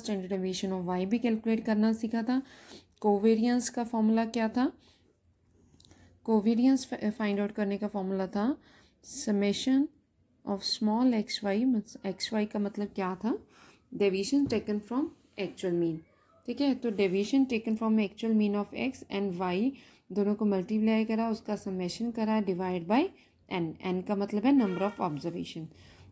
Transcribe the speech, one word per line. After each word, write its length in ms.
standard 300
deviation 440
of 140
Y 200
भी 80
कैलकुलेट 480
करना 260
सीखा 300
था। 180
कोवेरियंस 720
का 140
फॉर्मूला 400
क्या 120
था? 220
कोवेरियंस 600
फ-, 320
फाइंड 220
आउट 120
करने 260
का 100
फॉर्मूला 380
था 200
summation 840
of 200
small 580
x 220
y, 200
मत-, 420
एक्स 260
वाई 140
का 120
मतलब 360
क्या 200
था? 140
Deviation 600
taken 280
from 200
actual 400
mean, 180
ठीक 120
है। 140
तो 160
deviation 640
taken 300
from 280
actual 320
mean 220
of 140
x 200
and 320
y 280
दोनों 220
को 100
मल्टीप्लाई 600
करा, 260
उसका 260
समेशन 560
करा, 240
divide 420
by 140
n, 200
n 140
का 100
मतलब 300
है 60
number 360
of 180
observation। 600